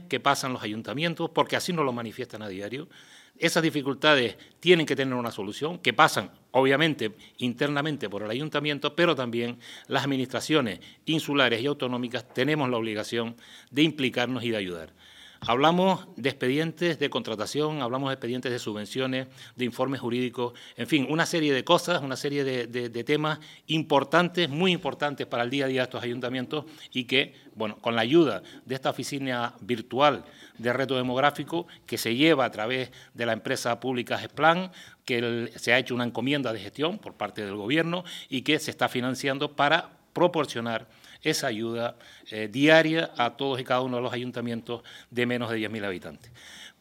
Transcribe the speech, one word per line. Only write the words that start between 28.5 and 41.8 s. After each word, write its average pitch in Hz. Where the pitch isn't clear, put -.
de 117
esta 135
oficina 127
virtual 117
de 117
reto 131
demográfico 143
que 117
se 117
lleva 139
a 110
través 120
de 117
la 117
empresa 117
pública 123
Gesplan, 165
que 123
el, 117
se -
ha 123
hecho 127
una 123
encomienda 123
de 110
gestión 147
por -
parte 104
del 101
gobierno 160
y 127
que 147
se 139
está -
financiando 131
para 151
proporcionar 123
esa 151
ayuda, 117